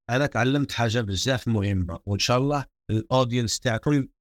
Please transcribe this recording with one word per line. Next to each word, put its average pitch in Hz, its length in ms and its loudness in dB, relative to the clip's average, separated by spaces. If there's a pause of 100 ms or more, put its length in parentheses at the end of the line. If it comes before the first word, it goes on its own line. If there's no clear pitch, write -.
(100)
أنا 135 160 0
تعلمت 131 460 0
حاجة 117 280 0
بزاف 113 480 -2
مهمة، 98 580 0
وإن 101 120 -2
شاء 123 200 2
الله 139 280 -2 (240)
الأودينس 120 720 0
تاعكم 131 480 0 (120)